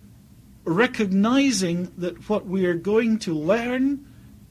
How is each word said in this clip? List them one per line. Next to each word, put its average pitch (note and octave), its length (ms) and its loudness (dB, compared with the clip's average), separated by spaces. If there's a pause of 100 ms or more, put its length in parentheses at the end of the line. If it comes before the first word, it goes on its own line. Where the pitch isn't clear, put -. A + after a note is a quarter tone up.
(640)
recognizing G3 1300 2
that F3 300 -6
what G#3+ 180 -2
we're F3+ 280 0
going G#3+ 440 0
to F3 160 -4
learn A#3+ 720 0 (440)